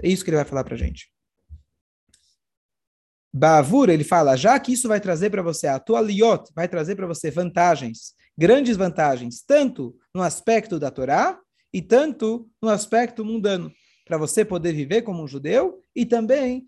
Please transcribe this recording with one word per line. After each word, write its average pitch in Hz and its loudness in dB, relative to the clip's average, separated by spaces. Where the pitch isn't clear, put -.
É - -2
isso 185 0
que - -6
ele 160 2
vai 147 0
falar 135 -4
pra - -10
gente. - -8
Bavur, 156 4
ele 156 4
fala, 147 4
já 214 4
que 254 -4
isso 254 -2
vai 214 0
trazer 190 -4
pra 196 -4
você, 165 -4
a 135 -2
tua 220 0
liot 208 2
vai 175 -4
trazer 175 -4
pra 190 -8
você 165 -8
vantagens, 160 -2
grandes 226 4
vantagens, 143 -2
tanto 262 0
no 185 -4
aspecto 190 -2
da 143 -4
Torá 156 -2
e 185 -6
tanto 233 0
no 220 -2
aspecto 226 -2
mundano, 202 -4
pra 170 -4
você 156 0
poder 175 -4
viver 151 -2
como 185 -8
um 147 -10
judeu 165 -2
e 240 -2
também 247 0